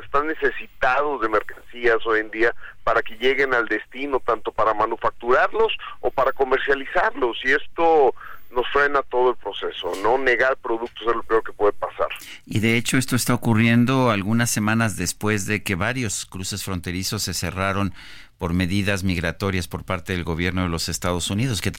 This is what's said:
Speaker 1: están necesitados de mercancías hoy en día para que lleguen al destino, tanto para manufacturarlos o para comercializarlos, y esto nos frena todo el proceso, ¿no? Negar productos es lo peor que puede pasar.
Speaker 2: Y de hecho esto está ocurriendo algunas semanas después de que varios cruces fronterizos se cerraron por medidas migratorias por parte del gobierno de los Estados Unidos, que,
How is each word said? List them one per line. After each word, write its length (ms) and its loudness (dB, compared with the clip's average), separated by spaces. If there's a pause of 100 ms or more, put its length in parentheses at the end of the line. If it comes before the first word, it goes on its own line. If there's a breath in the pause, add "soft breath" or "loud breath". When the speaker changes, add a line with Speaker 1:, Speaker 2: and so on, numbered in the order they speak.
Speaker 1:
están 220 0
necesitados 960 0
de 80 0
mercancías 760 0
hoy 140 2
en 100 -4
día 240 2 (300 loud breath)
para 180 2
que 160 -6
lleguen 380 2
al 120 2
destino, 520 -4
tanto 320 -2
para 240 2
manufacturarlos 1000 2 (260 loud breath)
o 100 0
para 200 2
comercializarlos, 1120 0
y 100 2
esto 600 4 (360 loud breath)
nos 220 0
frena 300 2
todo 300 2
el 40 -2
proceso, 560 -6 (120)
¿no? 140 4
Negar 380 2
productos 500 -6
es 100 2
lo 80 -4
peor 200 2
que 80 -8
puede 220 2
pasar. 340 -4 (380 loud breath)
Speaker 2:
Y 160 0
de 160 4
hecho 200 2
esto 200 0
está 160 2
ocurriendo 760 4
algunas 400 2
semanas 460 2
después 520 -2
de 160 0
que 120 0
varios 500 -2
cruces 380 -8
fronterizos 600 -4
se 100 -4
cerraron 600 0 (440 loud breath)
por 160 -2
medidas 500 0
migratorias 640 -2
por 160 -8
parte 300 -4
del 100 -2
gobierno 400 -2
de 60 0
los 180 -2
Estados 420 -2
Unidos, 320 -2
que, 180 -2